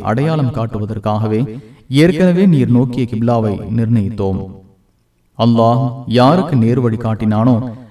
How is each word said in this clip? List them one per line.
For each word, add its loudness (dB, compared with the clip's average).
அடையாளம் -2
காட்டுவதற்காகவே -4
ஏற்கனவே 2
நீர் 2
நோக்கிய 0
கிப்லாவை 0
நிர்ணயித்தோம். -2
அல்லாஹ் 4
யாருக்கு 2
நேர்வழி 0
காட்டினானோ 0